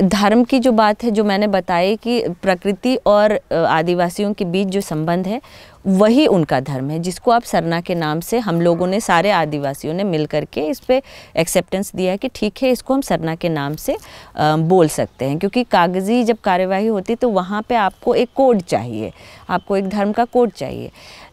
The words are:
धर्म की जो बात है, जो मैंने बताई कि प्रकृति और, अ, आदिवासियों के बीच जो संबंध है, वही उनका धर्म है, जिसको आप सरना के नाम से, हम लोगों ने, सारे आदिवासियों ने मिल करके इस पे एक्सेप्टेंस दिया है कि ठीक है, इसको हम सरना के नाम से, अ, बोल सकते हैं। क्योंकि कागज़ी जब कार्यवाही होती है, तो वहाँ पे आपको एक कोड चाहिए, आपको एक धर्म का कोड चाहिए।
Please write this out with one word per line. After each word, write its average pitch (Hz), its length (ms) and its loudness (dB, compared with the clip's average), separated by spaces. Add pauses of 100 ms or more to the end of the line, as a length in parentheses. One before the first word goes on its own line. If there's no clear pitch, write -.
धर्म 208 420 4
की 262 140 2
जो 247 140 2
बात 214 320 2
है, 240 60 0
जो 208 140 0
मैंने 208 220 0
बताई 185 500 0
कि 233 320 -4
प्रकृति 196 680 -2
और, 208 340 4
अ, - 240 -4
आदिवासियों 175 800 0
के 208 120 -4
बीच 190 240 -2
जो 190 120 -2
संबंध 170 460 -2
है, 220 140 -4 (460)
वही 214 400 4
उनका 156 340 2
धर्म 135 300 -6
है, 160 80 -4
जिसको 175 320 -2
आप 233 120 2
सरना 165 380 -2
के 175 140 -6
नाम 160 260 -2
से, 226 180 -4
हम 180 220 -2
लोगों 170 260 2
ने, 190 140 -2
सारे 185 300 2
आदिवासियों 151 640 -2
ने 196 100 -2
मिल 156 220 -2
करके 151 400 -4
इस 294 140 -4
पे 262 220 0 (340)
एक्सेप्टेंस 190 580 -2
दिया 180 160 0
है 190 60 -2
कि 262 180 -8
ठीक - 280 -4
है, 262 80 2
इसको 254 240 -2
हम 277 60 2
सरना 165 340 -2
के 170 140 -4
नाम 147 280 -2
से, 285 200 -4 (400)
अ, 151 200 2
बोल 160 320 4
सकते - 360 -4
हैं। 143 140 -2
क्योंकि 233 260 -2
कागज़ी 190 600 0
जब 220 140 0
कार्यवाही 190 480 0
होती 214 260 -2
है, 233 40 0
तो 247 120 0
वहाँ 202 340 -2
पे 240 120 -4
आपको 214 400 0
एक 247 200 2
कोड 247 280 2
चाहिए, 110 500 -6 (380)
आपको 185 260 -2
एक 196 120 -2
धर्म 202 240 -2
का 233 120 0
कोड 240 260 0
चाहिए। 123 400 -10 (420)